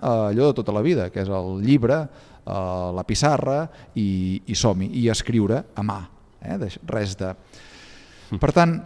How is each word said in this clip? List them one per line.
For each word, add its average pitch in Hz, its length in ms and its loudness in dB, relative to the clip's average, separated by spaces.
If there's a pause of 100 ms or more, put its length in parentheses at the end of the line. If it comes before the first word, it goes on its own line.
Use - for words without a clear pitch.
a 113 280 2
allò 120 180 4
de 131 60 4
tota 107 180 -4
la 104 100 0
vida, 123 280 0
que 95 120 -8
és 95 60 -2
el 95 340 -4
llibre, 135 460 4 (400)
eh, 92 480 -4
la 90 80 -4
pissarra 143 680 0 (260)
i, 95 520 -2
i - 80 -4
som-hi, 95 320 2
i 117 220 0
escriure 110 560 0 (100)
a 104 80 -4
mà, 101 240 -4 (340)
eh? - 160 -8
Deix-, 110 280 -8
res 101 320 -4
de 92 180 -6 (1000)
mm. 98 80 -4
Per - 100 2
tant, 170 200 6 (140)